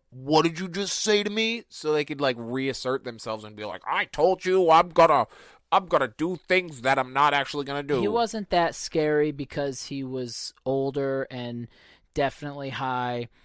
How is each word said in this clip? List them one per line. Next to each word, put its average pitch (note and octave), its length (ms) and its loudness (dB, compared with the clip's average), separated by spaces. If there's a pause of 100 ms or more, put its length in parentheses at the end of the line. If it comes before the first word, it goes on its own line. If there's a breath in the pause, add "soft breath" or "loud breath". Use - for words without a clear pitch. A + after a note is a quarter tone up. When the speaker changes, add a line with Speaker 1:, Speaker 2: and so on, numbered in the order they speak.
(100)
Speaker 1:
What C#3 320 2
did D#3+ 180 0
you F#3 80 -6
just F#3+ 320 -4
say G#3 220 4
to G#3 80 -4
me?" A3+ 380 -2
So - 240 -4
they D3 120 2
could, C#3 160 -8
like, C3 180 2
reassert C3 640 -4
themselves A2 400 -8
and G#2+ 120 -16
be G#2+ 80 -8
like, F#2 220 -10
"I F3+ 180 -2
told F3+ 400 2
you F#3 260 4
I'm E3+ 200 8
gonna, D#3+ 360 6 (460 loud breath)
I'm F#3+ 140 2
gonna C#3 300 2
do E3 300 -4
things F3 360 -2
that C3+ 160 2
I'm B2+ 140 -2
not C#3+ 220 4
actually C#3+ 300 -2
gonna C#3 180 -6
do." C#3 180 0
Speaker 2:
He G3+ 60 0
wasn't A3 440 -2
that E3+ 260 2
scary D3+ 560 0
because C#3 540 -6
he C#3 180 -8
was B2+ 480 -8 (120)
older C3+ 680 -2
and A#2+ 360 -8 (480 soft breath)
definitely C#3+ 560 -4
high. B2 580 -4 (160)